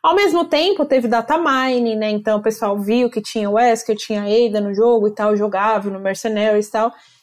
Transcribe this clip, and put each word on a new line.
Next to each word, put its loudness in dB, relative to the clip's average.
Ao 2
mesmo 2
tempo, 0
teve 2
data 0
mining, 0
né, -2
então 0
o -8
pessoal -2
viu 0
que -6
tinha -4
o 0
Wesker, 2
tinha -6
a -6
Ada 2
no -2
jogo 2
e -6
tal, 0
jogava -2
no -8
Mercenaries -2
e -20
tal, -2